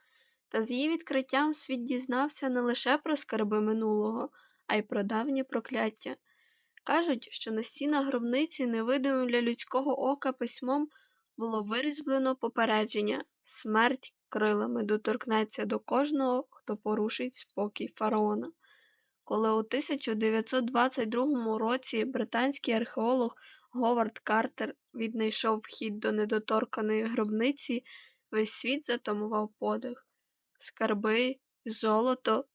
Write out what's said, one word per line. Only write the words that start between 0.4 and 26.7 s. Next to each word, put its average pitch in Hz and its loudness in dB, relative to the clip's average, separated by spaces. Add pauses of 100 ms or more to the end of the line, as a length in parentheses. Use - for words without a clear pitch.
Та 220 0
з 220 -2
її 269 0
відкриттям 269 0
світ 254 -4
дізнався 262 -2
не 247 0
лише 240 2
про 302 -2
скарби 214 0
минулого, 220 0 (380)
а 208 0
й 214 2
про 208 -2
давнє 240 0
прокляття. 226 -4 (720)
Кажуть, 302 0
що - -6
на 220 0
стінах 277 0
гробниці 254 0
невидимим 254 0
для 240 2
людського 247 0
ока 277 -2
письмом 254 -2 (500)
було 220 -2
вирізблено 269 0
попередження: 220 0 (180)
"Смерть 226 0 (160)
крилами 214 0
доторкнеться 214 0
до 214 -2
кожного, 262 0
хто - -8
порушить 220 -2
спокій - -6
фараона". 214 0 (720)
Коли 220 2
у 220 2
тисяча 262 -2
дев'ятсот 220 2
двадцять 240 2
другому 240 0
році 226 0
британський 247 0
археолог 233 0 (360)
Говард 233 0
Картер 220 -2 (180)
віднайшов 220 0
вхід 214 -8
до 220 0
недоторканої 214 0